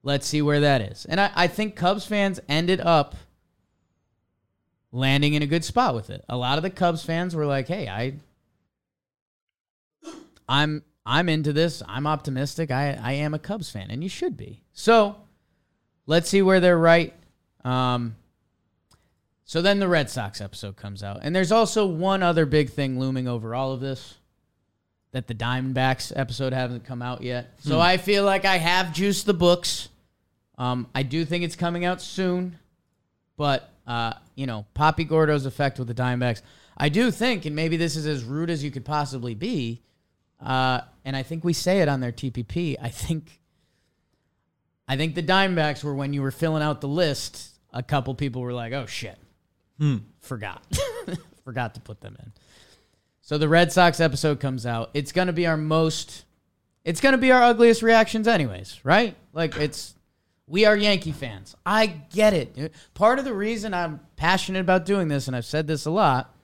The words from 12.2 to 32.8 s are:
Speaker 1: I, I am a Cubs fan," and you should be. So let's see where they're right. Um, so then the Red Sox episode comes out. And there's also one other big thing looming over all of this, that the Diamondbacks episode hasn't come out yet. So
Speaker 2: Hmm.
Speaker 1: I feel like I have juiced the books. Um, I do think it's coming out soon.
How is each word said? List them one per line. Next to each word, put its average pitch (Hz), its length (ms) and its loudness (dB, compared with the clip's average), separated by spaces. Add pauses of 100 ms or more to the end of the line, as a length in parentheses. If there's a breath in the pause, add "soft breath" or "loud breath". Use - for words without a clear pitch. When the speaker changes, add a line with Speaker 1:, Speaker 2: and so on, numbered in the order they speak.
Speaker 1:
I, 139 300 -2
I 127 120 -4
am 147 200 -4
a 151 60 -6
Cubs 196 300 -8
fan," 98 220 -12
and 135 120 -8
you 185 60 -6
should 269 280 -6
be. - 260 -16 (100)
So 214 440 4 (880)
let's 165 240 2
see 196 120 4
where 185 180 6
they're 175 180 6
right. 165 360 6 (500)
Um, 123 520 -2 (1300)
so 165 160 -2
then 202 180 4
the 190 80 2
Red 160 220 2
Sox 104 320 -8
episode 98 360 -12
comes 101 260 -12
out. 101 200 -10
And 160 120 -4
there's 185 160 2
also 220 340 4
one 185 380 0
other 165 220 4
big 139 240 2
thing 131 300 -4
looming 131 280 -2
over 113 260 -6
all 131 200 -2
of 123 80 -8
this, 135 340 -10 (960)
that 127 160 -8
the 117 80 -8
Diamondbacks 127 800 -2
episode 131 380 -4
hasn't 123 320 -6
come 123 160 -10
out 123 200 -8
yet. 123 380 -8
So 151 160 -2
Speaker 2:
Hmm. 160 60 4
Speaker 1:
I 180 160 4
feel 196 260 2
like 196 220 2
I 190 120 4
have 170 360 0
juiced 190 320 0
the 208 80 2
books. 175 560 2 (680)
Um, 123 380 -2
I 135 80 0
do 151 220 -2
think 175 180 -2
it's 165 140 -6
coming 175 260 -2
out 180 180 -2
soon. 180 560 -4 (800)